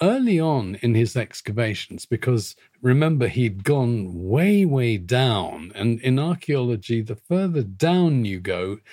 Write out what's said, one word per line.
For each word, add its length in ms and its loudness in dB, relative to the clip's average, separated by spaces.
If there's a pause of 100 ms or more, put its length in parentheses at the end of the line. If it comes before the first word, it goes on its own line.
early 380 2
on 360 0
in 200 2
his 220 2
excavations, 880 -6
because 500 -2 (260)
remember, 460 2
he'd 380 -2
gone 480 0
way, 500 2
way 340 2
down, 800 -2
and 240 0
in 180 2
archaeology, 840 -2
the 160 -8
further 460 -2
down 600 2
you 160 -4
go, 380 -4 (160)